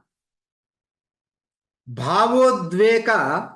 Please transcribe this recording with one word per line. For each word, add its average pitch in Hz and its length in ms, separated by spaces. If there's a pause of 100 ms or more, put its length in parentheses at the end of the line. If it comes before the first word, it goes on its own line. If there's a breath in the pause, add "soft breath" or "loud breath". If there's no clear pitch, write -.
(1900)
భావోద్వేగ 208 1700